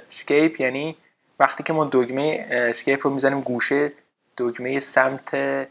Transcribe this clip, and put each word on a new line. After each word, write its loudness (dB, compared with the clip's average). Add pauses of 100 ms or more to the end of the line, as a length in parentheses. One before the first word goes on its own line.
اسکیپ 2
یعنی -4 (420)
وقتی 2
که -4
ما 0
دکمهٔ، 0
اه، 0
اسکیپ 2
رو 0
می‌زنیم 0
گوشه -2 (440)
دکمهٔ -4
سمت 0 (380)